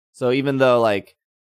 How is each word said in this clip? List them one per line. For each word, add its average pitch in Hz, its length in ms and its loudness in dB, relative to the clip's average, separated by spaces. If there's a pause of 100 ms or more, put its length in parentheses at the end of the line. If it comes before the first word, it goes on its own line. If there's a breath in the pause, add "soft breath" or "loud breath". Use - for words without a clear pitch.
(120)
So 123 200 -4
even 139 260 -2
though, 123 220 2
like, 104 340 -2 (320)